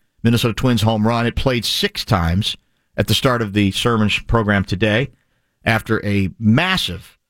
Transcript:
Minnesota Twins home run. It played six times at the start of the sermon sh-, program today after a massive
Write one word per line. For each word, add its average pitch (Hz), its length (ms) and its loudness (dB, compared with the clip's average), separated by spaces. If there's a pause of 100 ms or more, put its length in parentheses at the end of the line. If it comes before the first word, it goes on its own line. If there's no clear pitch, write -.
(220)
Minnesota 117 320 0
Twins 120 280 0
home 110 260 2
run. 117 180 0
It 117 120 -4
played 123 260 0
six - 400 -4
times 87 540 0 (400)
at - 100 0
the - 60 -2
start 123 280 0
of 104 120 -4
the 101 180 2
sermon 107 380 0
sh-, - 180 -4
program 104 380 2
today 107 440 0 (540)
after 113 420 0
a 101 320 0
massive 117 800 0 (120)